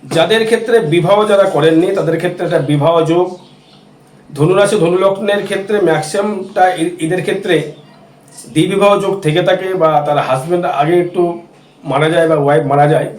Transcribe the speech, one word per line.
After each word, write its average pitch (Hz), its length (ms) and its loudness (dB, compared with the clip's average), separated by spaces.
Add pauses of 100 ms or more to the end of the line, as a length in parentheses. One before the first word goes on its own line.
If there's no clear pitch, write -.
(160)
যাদের 190 300 2
ক্ষেত্রে 226 300 0 (180)
বিবাহ 175 240 2 (140)
যারা 196 140 4 (100)
করেননি 160 320 4 (100)
তাদের 160 200 -2
ক্ষেত্রে 180 280 -4
একটা 160 160 0 (100)
বিবাহ 147 220 2 (180)
যোগ। 175 160 2 (1000)
ধনুরাশি, 185 540 2
ধনুলগ্নের 196 640 0
ক্ষেত্রে 202 360 -4
ম্যাক্সিমামটা 185 840 -2 (180)
এ-, 175 180 -4
এদের 165 220 -4
ক্ষেত্রে 185 340 -2 (1000)
দ্বিবিবাহ 196 380 2 (100)
যোগ 190 200 -2
থেকে 151 220 0
থাকে, 185 320 0
বা 165 140 2 (120)
তার 147 260 0
হাজব্যান্ড 165 380 -2 (160)
আগে 160 180 0
একটু 175 220 -2 (600)
মারা 143 260 0
যায় 165 200 2
বা 160 100 2
ওয়াইফ 143 260 2
মারা 143 220 2
যায় 143 320 0